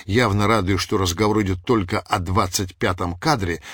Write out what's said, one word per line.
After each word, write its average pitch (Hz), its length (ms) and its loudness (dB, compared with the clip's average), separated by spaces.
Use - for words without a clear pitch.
явно 104 400 2
радуясь, 98 360 2
что - 160 -2
разговор 101 440 2
идёт 95 240 -2
только 107 340 0
о - 200 -2
двадцать 92 560 -2
пятом 90 400 -2
кадре, 98 460 -2